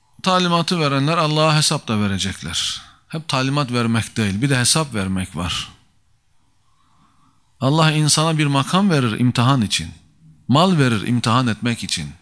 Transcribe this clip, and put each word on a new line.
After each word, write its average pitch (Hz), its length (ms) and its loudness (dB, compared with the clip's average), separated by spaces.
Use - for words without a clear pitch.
talimatı 175 580 0
verenler 143 380 0
Allah'a 156 380 2
hesap 151 320 0
da 107 120 0
verecekler. 95 840 -4
Hep 160 200 -10
talimat 135 440 -2
vermek 117 440 0
değil, 104 260 0
bir 143 80 0
de 131 80 2
hesap 131 360 0
vermek 95 420 -4
var. 85 320 -6
Allah 156 320 4
insana 151 460 2
bir 151 80 2
makam 143 440 0
verir 123 300 0
imtihan 123 420 2
için. 85 280 -4
Mal 165 300 4
verir 120 280 2
imtihan 123 400 2
etmek 110 380 -4
için. 78 260 -8